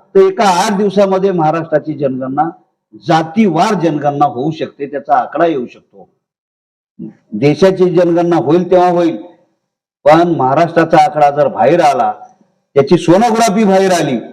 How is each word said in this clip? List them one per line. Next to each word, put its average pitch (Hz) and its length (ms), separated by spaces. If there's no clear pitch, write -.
तर 196 40
एका 190 240
आठ 208 340
दिवसामध्ये 196 540
महाराष्ट्राची 156 640
जनगणना, 135 560
जातीवार 170 680
जनगणना 147 520
होऊ 139 260
शकते, 139 340
त्याचा 143 300
आकडा 143 300
येऊ 143 220
शकतो. 98 420
देशाची 170 640
जनगणना 170 400
होईल 160 360
तेव्हा 180 180
होईल, 170 280
पण 165 320
महाराष्ट्राचा 160 600
आकडा 147 200
जर 143 180
बाहेर 147 340
आला, - 320
त्याची 139 240
सोनोग्राफी 220 680
बाहेर 190 280
आली 147 280